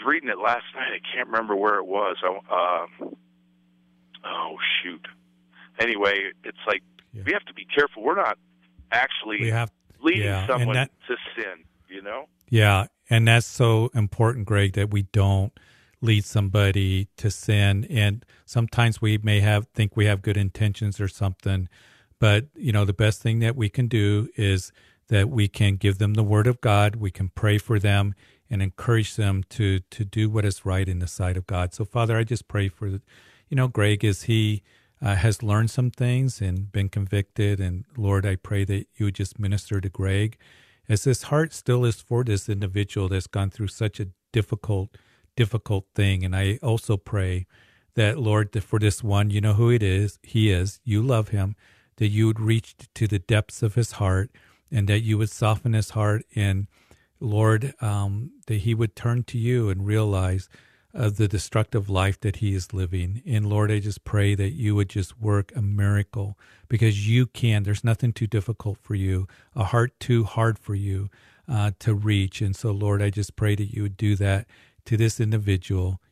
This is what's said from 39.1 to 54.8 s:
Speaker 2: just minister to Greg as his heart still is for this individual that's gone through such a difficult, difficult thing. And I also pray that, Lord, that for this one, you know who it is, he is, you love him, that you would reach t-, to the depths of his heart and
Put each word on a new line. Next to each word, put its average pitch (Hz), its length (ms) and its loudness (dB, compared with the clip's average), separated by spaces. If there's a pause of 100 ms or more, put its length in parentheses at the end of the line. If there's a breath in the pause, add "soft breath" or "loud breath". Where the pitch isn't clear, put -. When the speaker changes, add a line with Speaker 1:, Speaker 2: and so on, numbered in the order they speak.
Speaker 2:
just - 220 -6
minister 101 440 -2
to 92 80 -4
Greg 98 480 -2 (500 soft breath)
as 107 160 0
his 131 200 0
heart 156 300 0
still 123 300 0
is 117 180 0
for 120 220 -2
this 104 240 -2
individual 101 640 -2
that's 92 180 -2
gone 98 220 -2
through 101 180 -6
such - 320 -4
a 104 80 -6 (240)
difficult, 101 640 -2 (400 soft breath)
difficult 107 580 -2
thing. 98 300 2
And 92 100 -2
I 98 300 0
also 113 320 0
pray 92 500 -4 (500 soft breath)
that, 110 220 2
Lord, 107 360 0
that 104 100 -2
for - 160 -2
this 104 240 2
one, 101 260 2
you 104 120 0
know 107 120 2
who 117 160 4
it 117 140 4
is, 98 400 0
he 110 260 2
is, 92 360 0
you 107 160 2
love 117 280 0
him, 101 280 -4 (400 soft breath)
that 107 100 0
you 107 200 2
would 110 120 0
reach 110 380 0
t-, - 160 -20
to 110 140 -2
the 98 120 0
depths - 420 0
of 107 140 0
his 120 180 0
heart 95 380 0 (400 soft breath)
and 101 160 0